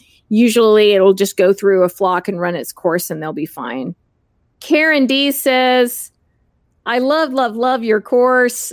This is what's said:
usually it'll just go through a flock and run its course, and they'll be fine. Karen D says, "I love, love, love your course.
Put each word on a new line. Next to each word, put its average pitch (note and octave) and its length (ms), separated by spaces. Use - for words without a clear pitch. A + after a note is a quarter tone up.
usually G#3+ 640
it'll F#3+ 200
just G3 240
go G3 160
through F#3+ 300
a F3+ 60
flock F3+ 400
and F#3 120
run F3 140
its C3 160
course, F3 400
and D#3+ 100
they'll D#3 120
be D3 120
fine. F3 520
Karen D4+ 460
D C#4 260
says, B3+ 800
"I A#3 120
love, C#4 340
love, A#3+ 240
love B3+ 260
your G#3+ 180
course. B3 720